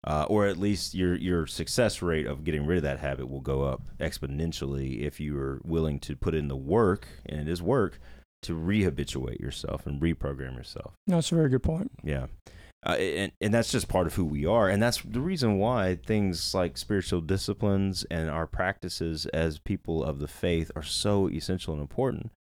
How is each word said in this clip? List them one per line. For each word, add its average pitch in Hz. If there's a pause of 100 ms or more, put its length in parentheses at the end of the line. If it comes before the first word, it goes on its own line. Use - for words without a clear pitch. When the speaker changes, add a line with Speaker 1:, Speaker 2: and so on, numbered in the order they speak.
Speaker 1:
Uh, 76
or 104
at 98
least 98
your, 90
your 87
success -
rate 80
of 71
getting 78
rid 85
of 80
that 69
habit 65
will 69
go 67
up 65 (460)
exponentially 69
if 73
you 73
are 67
willing 80
to -
put 82
in 73
the 67
work, 87 (180)
and 76
it 76
is 85
work, 101 (420)
to -
re-habituate 78
yourself -
and 71
reprogram 69
yourself. - (140)
Speaker 2:
That's 170
a 175
very 156
good 131
point. 180 (120)
Speaker 1:
Yeah. 69 (580)
Uh, 85
and, 87
and 104
that's 117
just 113
part 90
of 78
who 95
we 73
are. 104
And 101
that's 120
the 110
reason 139
why 98 (100)
things 101
like 90
spiritual 95
disciplines 98
and 80
our 80
practices 85
as 80
people 87
of 71
the 71
faith 82
are 80
so 98
essential 87
and 73
important. 117 (140)